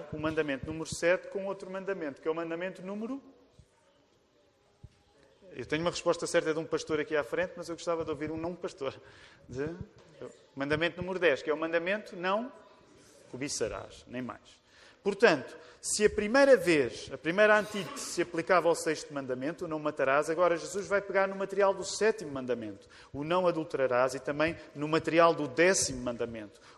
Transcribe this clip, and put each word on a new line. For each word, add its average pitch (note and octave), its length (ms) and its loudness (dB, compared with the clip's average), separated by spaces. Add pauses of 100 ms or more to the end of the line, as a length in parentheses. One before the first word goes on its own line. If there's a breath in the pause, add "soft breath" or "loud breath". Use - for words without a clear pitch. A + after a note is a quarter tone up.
(120)
o D#3 80 -8
mandamento D3+ 460 -2
número D#3+ 200 -8
sete F3+ 440 0
com F#3+ 160 -6
outro F#3+ 260 -10
mandamento, F#3 500 -6
que - 60 -6
é D#3+ 40 2
o D#3 40 -4
mandamento E3+ 500 -8
número, A3+ 380 -8 (2250)
eu B2 120 -8
tenho D3+ 160 -2
uma F3 100 0
resposta E3+ 360 0
certa D#3+ 260 2
de D#3 60 -4
um D#3+ 60 -4
pastor D#3 340 -2
aqui D3+ 160 -2
à D3 80 2
frente, E3+ 320 -4
mas E3 140 -10
eu E3+ 60 -8
gostava E3 280 -4
de D#3 60 -6
ouvir D3+ 220 -6
um D#3+ 60 -8
não E3 160 -6
pastor. C#3 400 -8 (540 loud breath)
De... C#3 220 -6 (840)
Mandamento D3+ 480 -2
número F3+ 180 -4
dez, D#3 220 4
que - 80 -4
é D3 40 0
o D3 40 -2
mandamento E3+ 600 -2
"não G3+ 340 -2 (800)
cobiçarás", A2 760 -8
nem B2 140 -8
mais. - 420 -14 (400 soft breath)
Portanto, G3 520 4 (260 loud breath)
se - 240 2
a G3+ 40 4
primeira B3+ 460 6
vez, D#3+ 580 2
a C3+ 40 -8
primeira G#3 420 6
antítese F#3+ 460 -6
se - 160 -2
aplicava E3 480 2
ao E3 60 4
sexto D3+ 380 -4
mandamento, C3+ 520 -6
"o - 20 -6
não D#3 100 -6
matarás", D3 520 2
agora E3+ 280 4
Jesus E3 300 -6
vai G3 140 2
pegar G3 260 2
no G3 80 -6
material G3 380 2
do F#3 100 -8
sétimo G3+ 480 0
mandamento, A#2+ 560 -6 (240 loud breath)
"o C#3 120 -6
não F3+ 220 0
adulterarás", C3+ 680 2
e C#3 40 -8
também D3+ 360 -2 (180 loud breath)
no D3 140 -4
material D#3+ 460 4
do D3 140 -4
décimo D3+ 540 4
mandamento, A#2 600 -8 (160 loud breath)